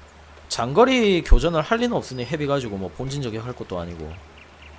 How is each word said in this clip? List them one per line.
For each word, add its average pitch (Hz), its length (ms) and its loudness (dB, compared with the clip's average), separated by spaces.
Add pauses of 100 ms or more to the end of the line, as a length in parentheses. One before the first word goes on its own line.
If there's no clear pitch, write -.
(480)
장거리 196 720 2
교전을 156 400 6
할 226 160 -2
리는 240 180 0
없으니, 127 280 -6
헤비 147 220 -4
가지고 123 320 -2
뭐 92 120 -6
본진 135 320 -6
저격할 113 320 -6
것도 95 240 -8
아니고. 85 320 -10 (680)